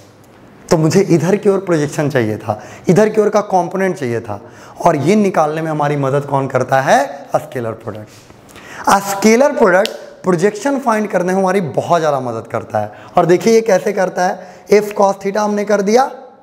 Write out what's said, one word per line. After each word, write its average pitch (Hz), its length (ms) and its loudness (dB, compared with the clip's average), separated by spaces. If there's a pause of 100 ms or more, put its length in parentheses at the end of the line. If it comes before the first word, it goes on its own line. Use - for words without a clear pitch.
(720)
तो 175 60 6
मुझे 160 240 2
इधर 170 360 2
की 208 120 -2
ओर 196 100 2
projection 151 520 -2
चाहिए 107 280 0
था, 107 220 -6 (280)
इधर 202 200 4
की 214 120 0
ओर 208 80 2
का 208 120 2
कॉम्पोनेंट 185 560 -2
चाहिए 117 240 -4
था, 101 200 -10 (460)
और 165 100 4
ये 156 200 2
निकालने 160 460 0
में 160 80 -4
हमारी 147 260 -2
मदद 139 280 0
कौन 135 220 -2
करता 127 340 0
है? 226 560 0
Scalar 120 360 -6
प्रोडक्ट। 107 360 -12 (960)
scalar 220 500 2
product 202 380 2 (320)
projection 202 560 -2
find 214 320 -2
करने 180 220 0
में 190 80 0
हमारी 190 200 0
बहुत 156 400 0
ज़्यादा 147 200 0
मदद 113 260 -6
करता - 320 -6
है। 104 140 -4 (240)
और 175 100 4
देखिए 180 280 4
ये 226 60 6
कैसे 202 320 0
करता 185 320 -2
है, 196 160 -4 (300)
F 208 300 2
cos 196 140 2
theta 196 240 -6
हमने 208 260 -2
कर 202 180 0
दिया, 226 280 2 (320)